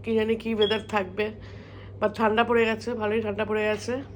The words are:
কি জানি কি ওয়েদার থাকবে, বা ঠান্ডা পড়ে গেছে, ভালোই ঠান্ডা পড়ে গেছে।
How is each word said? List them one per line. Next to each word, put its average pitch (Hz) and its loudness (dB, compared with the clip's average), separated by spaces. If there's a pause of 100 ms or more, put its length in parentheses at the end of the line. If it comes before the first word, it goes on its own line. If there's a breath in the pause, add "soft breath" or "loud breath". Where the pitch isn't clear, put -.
কি 226 0
জানি 220 4
কি 226 -2
ওয়েদার 214 4
থাকবে, 208 0 (720 loud breath)
বা 214 2 (120)
ঠান্ডা 226 4
পড়ে 233 4
গেছে, 220 -2
ভালোই 214 0
ঠান্ডা 208 -2
পড়ে 214 0
গেছে। 214 -2 (220)